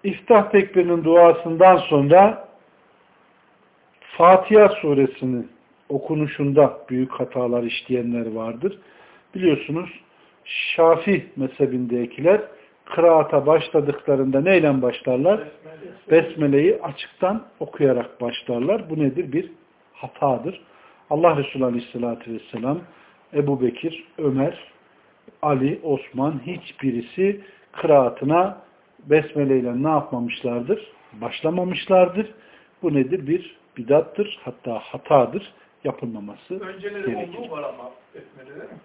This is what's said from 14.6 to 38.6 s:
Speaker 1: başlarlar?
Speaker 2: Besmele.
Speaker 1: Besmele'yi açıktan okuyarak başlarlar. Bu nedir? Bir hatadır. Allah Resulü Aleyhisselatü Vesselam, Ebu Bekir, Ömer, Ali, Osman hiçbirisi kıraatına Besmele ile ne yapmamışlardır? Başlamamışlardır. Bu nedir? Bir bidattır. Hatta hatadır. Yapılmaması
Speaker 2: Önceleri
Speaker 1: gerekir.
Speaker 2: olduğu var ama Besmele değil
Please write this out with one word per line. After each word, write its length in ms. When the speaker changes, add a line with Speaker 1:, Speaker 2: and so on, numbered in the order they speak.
Speaker 1:
başlarlar? 580
Speaker 2:
Besmele. 880
Speaker 1:
Besmele'yi 520
açıktan 640
okuyarak 640
başlarlar. 680
Bu 100
nedir? 320
Bir 200
hatadır. 680
Allah 280
Resulü 280
Aleyhisselatü 680
Vesselam, 460
Ebu 280
Bekir, 420
Ömer, 540
Ali, 420
Osman 640
hiçbirisi 960
kıraatına 880
Besmele 540
ile 240
ne 60
yapmamışlardır? 1000
Başlamamışlardır. 1200
Bu 100
nedir? 340
Bir 300
bidattır. 640
Hatta 360
hatadır. 760
Yapılmaması 760
Speaker 2:
Önceleri 460
Speaker 1:
gerekir. 340
Speaker 2:
olduğu 120
var 120
ama 280
Besmele 440
değil 120